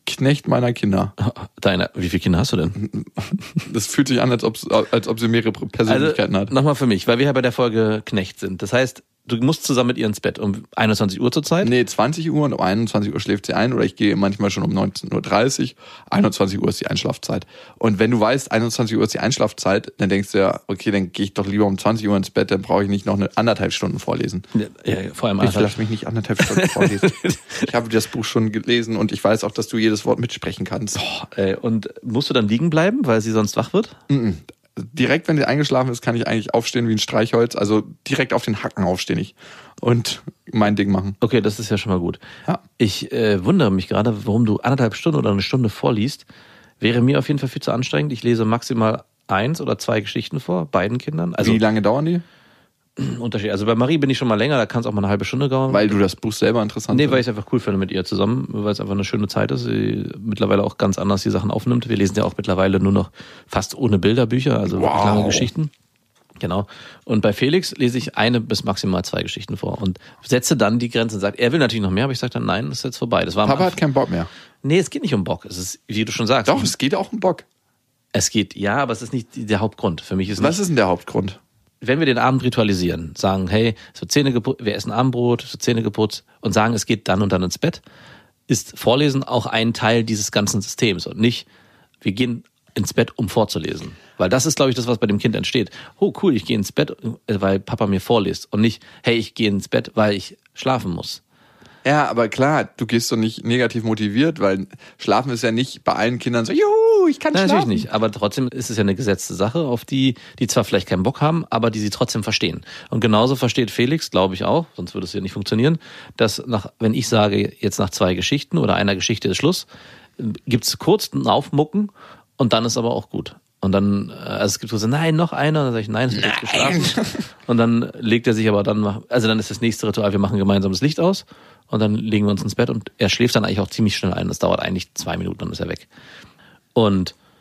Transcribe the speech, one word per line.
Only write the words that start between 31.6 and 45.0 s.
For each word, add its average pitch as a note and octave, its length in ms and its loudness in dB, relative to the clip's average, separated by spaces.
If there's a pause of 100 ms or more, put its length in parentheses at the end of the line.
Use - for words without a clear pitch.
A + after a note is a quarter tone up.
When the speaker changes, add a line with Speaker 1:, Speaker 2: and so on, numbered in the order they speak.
Speaker 2:
musst B2 280 -2
du - 40 2
dann A2+ 140 4
liegen A#2+ 220 2
bleiben, F3+ 320 2
weil A#2 180 4
sie A2 120 -2
sonst G#2+ 240 2
wach - 180 -4
wird? G#3 200 0 (140)
Speaker 1:
Mm-mm. A#2 240 2 (460)
Direkt, C3 500 -2
wenn D#3+ 80 2
sie C#3+ 80 2
eingeschlafen C3 460 2
ist, A#2 100 -6
kann A#2+ 160 -2
ich A#2 100 -2
eigentlich A2+ 280 -2
aufstehen A#2 340 0
wie A2+ 40 2
ein G#2+ 60 2
Streichholz. A#2 560 2
Also G#2 280 2 (260)
direkt C3 240 0
auf G2+ 140 -2
den G#2+ 160 -4
Hacken G#2 220 -4
aufstehen F2+ 340 -2
ich G2+ 160 -6 (480)
und A#2 400 0 (280)
mein G#2 240 2
Ding G2+ 160 0
machen. F#2+ 300 0
Speaker 2:
Okay, A2+ 220 2
das G#2 180 -2
ist G#2+ 100 -6
ja G#2+ 60 0
schon G2+ 160 -2
mal F#2 60 2
gut. F2 200 -4 (300)
Speaker 1:
Ja. E3+ 120 -2 (180)
Speaker 2:
Ich, - 340 -2
äh, G#2+ 320 2
wundere D3+ 260 4
mich F#2+ 180 0
gerade, G#2 380 0
warum A2 200 4
du G#2+ 140 2
anderthalb B2 340 0
Stunden D3+ 240 0